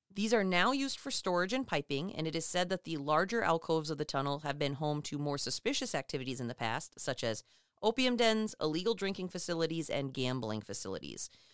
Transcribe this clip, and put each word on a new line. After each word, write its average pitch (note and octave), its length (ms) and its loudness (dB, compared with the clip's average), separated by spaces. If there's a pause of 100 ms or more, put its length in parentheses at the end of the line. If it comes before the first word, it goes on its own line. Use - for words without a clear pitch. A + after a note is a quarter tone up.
(120)
These G#3 220 2
are G#3+ 100 6
now F#3 280 4
used C#4 260 0
for C4+ 120 -8
storage F#3 440 2
and C4 120 -2
piping, D3 480 -2
and D#3+ 120 -2
it D#3 100 -2
is D#3+ 80 -2
said F3+ 240 0
that F3+ 160 -2
the D#3+ 140 -4
larger E3 440 2
alcoves E3 460 2
of D#3 80 -2
the D3+ 80 -2
tunnel C#3+ 360 -2
have C#3+ 180 -4
been C#3+ 160 0
home D3 280 0
to - 140 -6
more C#3+ 220 0
suspicious A#3+ 560 -2
activities C3+ 460 -2
in A#2+ 80 -2
the A#2 60 -6
past, A#2+ 460 -4
such - 240 -2
as A2+ 200 -2 (380)
opium B3 340 4
dens, A3 440 4
illegal F3+ 340 2
drinking F#3+ 340 -4
facilities, E3 600 -2
and C#3 240 -2
gambling B2 480 -2
facilities, F#2+ 680 -8 (240)